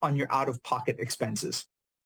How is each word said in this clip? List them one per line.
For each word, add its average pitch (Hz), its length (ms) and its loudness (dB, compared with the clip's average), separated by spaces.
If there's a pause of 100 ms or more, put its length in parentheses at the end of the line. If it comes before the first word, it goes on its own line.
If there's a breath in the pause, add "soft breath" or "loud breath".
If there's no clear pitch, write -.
on 147 120 4
your 139 160 2
out-of-pocket 127 680 0
expenses. - 680 -2 (420)